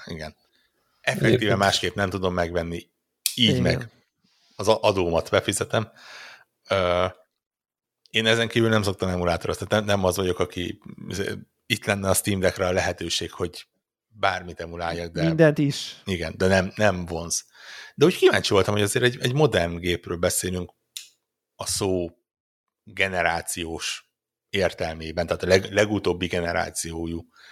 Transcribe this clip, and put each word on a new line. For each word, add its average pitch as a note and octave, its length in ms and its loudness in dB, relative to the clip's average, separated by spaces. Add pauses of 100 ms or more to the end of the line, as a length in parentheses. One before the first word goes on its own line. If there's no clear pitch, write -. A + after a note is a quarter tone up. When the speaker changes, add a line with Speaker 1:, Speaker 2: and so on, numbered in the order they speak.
Speaker 1:
igen. D#2 320 -12 (640)
Effektíve B2+ 340 0
Speaker 2:
Egyébként. G#2 240 2
Speaker 1:
másképp G2 360 2
nem G2+ 160 -2
tudom F#2 240 -2
megvenni, E2+ 420 -2 (580)
így A#2+ 140 2
Speaker 3:
Igen. G#2 140 2
Speaker 1:
meg E2 280 0 (680)
az G2+ 120 -2
a-, A2 140 6
adómat F2+ 480 2
befizetem. G#2 600 0 (760)
Ö, F2+ 360 2 (1080)
én A2+ 160 0
ezen A2+ 220 4
kívül A2+ 200 4
nem A2 140 4
szoktam F#2+ 260 -2
emulátorozni, F2+ 580 -2
tehát G#2+ 180 0
nem, G2+ 120 0
nem F#2+ 100 0
az F2+ 100 2
vagyok, F#2 220 0
aki, F2+ 420 -4 (840)
itt - 180 -4
lenne G2 240 0
a F#2+ 60 4
Steam G2 260 0
Deckre F#2 260 0
a F2+ 60 0
lehetőség, F2 600 -2
hogy - 340 -8 (420)
bármit F#2 520 -4
emuláljak, E2+ 520 -6
de D#3+ 120 -2
Speaker 3:
Mindent D#3+ 340 4
is. - 460 -4
Speaker 1:
igen, E2+ 320 -4
de G2 100 2
nem, F#2+ 300 4
nem F#2+ 300 2
vonz. E2+ 380 -6 (500)
De A#2+ 100 4
úgy F#3 120 4
kíváncsi F#3+ 360 4
voltam, G#2 220 4
hogy G#2 80 0
azért A2+ 220 0
egy, B2 160 2
egy B2 120 0
modern F#2+ 440 2
gépről F2 400 -4
beszélünk F2+ 560 -2 (840)
a - 120 -10
szó F#2 440 -2 (760)
generációs E2+ 1300 -4 (380)
értelmében, E2 800 -2
tehát E2+ 160 -2
a - 40 -4
leg-, F#2+ 260 2
legutóbbi G2 540 0
generációjú E2+ 1000 -4 (260)